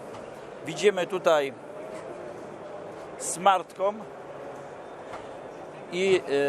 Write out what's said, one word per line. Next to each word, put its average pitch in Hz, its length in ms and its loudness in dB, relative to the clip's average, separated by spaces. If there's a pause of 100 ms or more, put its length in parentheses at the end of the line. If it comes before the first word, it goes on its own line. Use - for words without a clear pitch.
(640)
Widzimy 175 420 4
tutaj 156 460 6 (1600)
Smartcom 196 840 4 (1900)
i, 185 300 6 (280)